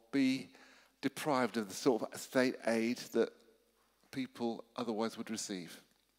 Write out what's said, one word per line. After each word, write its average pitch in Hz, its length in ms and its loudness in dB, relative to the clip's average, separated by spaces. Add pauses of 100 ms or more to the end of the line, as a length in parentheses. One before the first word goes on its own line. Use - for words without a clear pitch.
(120)
be 131 380 2 (520)
deprived 127 560 0
of 104 100 -2
the 87 60 -10
sort 117 300 4
of - 160 -10
state 127 360 2 (120)
aid 117 300 2 (160)
that 113 180 4 (800)
people 123 520 -4 (120)
otherwise 113 420 -2
would 110 140 -8
receive. 92 500 -6 (380)